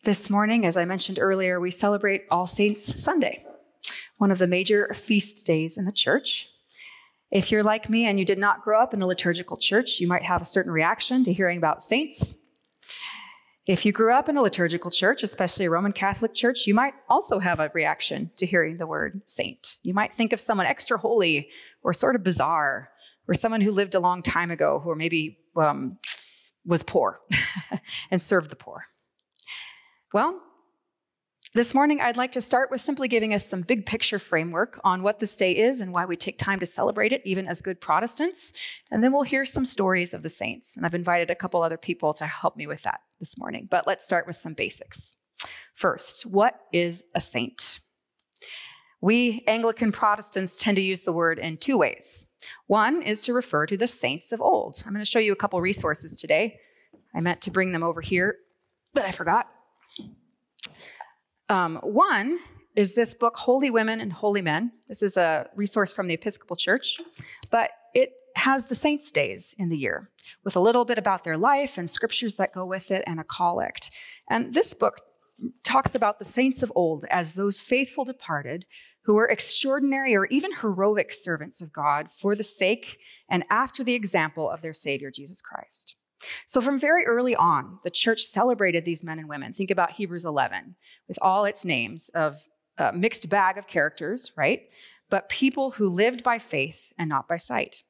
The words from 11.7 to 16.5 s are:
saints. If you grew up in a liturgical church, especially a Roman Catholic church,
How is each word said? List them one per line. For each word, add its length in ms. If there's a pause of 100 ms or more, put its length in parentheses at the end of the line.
saints. 540 (1300)
If 200
you 80
grew 200
up 140
in 80
a 60
liturgical 500
church, 320
especially 440
a 20
Roman 240
Catholic 400
church, 340